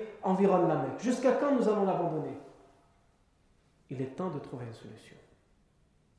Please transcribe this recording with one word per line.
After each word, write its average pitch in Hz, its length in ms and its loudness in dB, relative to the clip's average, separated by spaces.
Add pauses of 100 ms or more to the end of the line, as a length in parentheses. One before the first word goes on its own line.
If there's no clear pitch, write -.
(220)
environnent 185 460 4
la 156 80 2
Mecque. 135 240 -4
Jusqu'à 247 320 2
quand 269 240 2
nous 214 140 4
allons 196 160 2
l'abandonner ? 156 520 -2 (1500)
Il 131 120 -6
est 131 120 -8
temps 185 160 -6
de 143 100 -6
trouver 123 260 -12
une 113 80 -12
solution. - 420 -20 (1040)